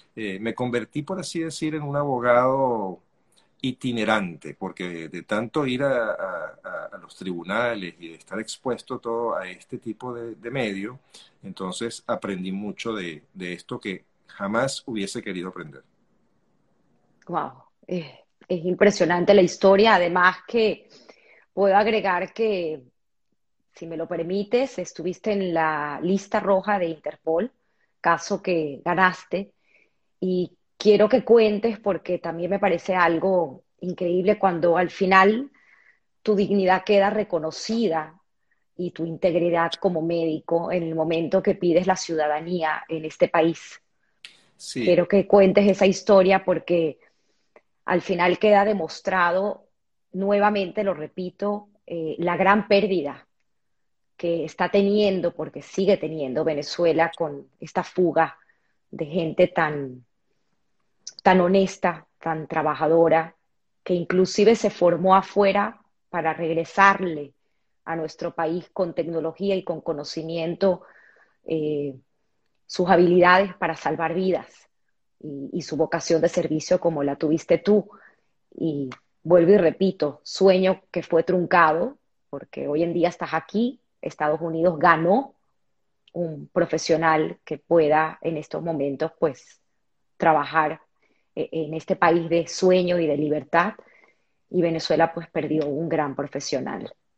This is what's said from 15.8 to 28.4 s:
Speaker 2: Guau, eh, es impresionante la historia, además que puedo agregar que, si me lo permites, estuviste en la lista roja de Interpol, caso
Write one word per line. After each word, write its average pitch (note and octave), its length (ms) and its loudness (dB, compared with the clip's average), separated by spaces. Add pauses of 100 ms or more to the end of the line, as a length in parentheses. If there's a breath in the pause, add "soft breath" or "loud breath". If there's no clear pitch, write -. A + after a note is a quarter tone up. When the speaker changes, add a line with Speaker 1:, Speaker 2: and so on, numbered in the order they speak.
Speaker 2:
Guau, D3 260 -6 (340)
eh, E3+ 340 -10 (260)
es E3+ 200 -4
impresionante F3+ 680 2
la G3+ 80 8
historia, G3 540 6
además F3+ 420 2 (100)
que A3 400 0 (680 soft breath)
puedo F#3+ 200 4
agregar G3 600 0
que, F3 480 -2 (880)
si - 140 -16
me E3 100 -10
lo D#3+ 100 -6
permites, G3+ 720 -2
estuviste F3+ 540 -6
en F#3+ 220 -2
la D3+ 480 -2
lista G3 360 -2
roja G3 400 0
de F3 100 -2
Interpol, E3 640 -4 (520)
caso E3+ 400 0